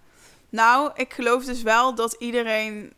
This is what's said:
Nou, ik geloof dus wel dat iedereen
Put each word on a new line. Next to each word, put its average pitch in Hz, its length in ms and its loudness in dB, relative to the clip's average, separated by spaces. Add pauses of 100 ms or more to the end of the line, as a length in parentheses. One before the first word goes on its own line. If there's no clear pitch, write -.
(500)
Nou, 247 460 2
ik 254 180 -6
geloof 254 320 0
dus 247 160 -6
wel 226 340 2
dat 226 180 -2
iedereen 220 840 -4